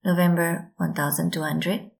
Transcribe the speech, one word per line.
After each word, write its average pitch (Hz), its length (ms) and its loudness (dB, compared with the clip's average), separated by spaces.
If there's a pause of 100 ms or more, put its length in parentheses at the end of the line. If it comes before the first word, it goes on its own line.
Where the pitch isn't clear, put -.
November 175 720 2
one 165 180 -2
thousand 151 380 -2
two 160 100 -4
hundred. 160 480 -2 (100)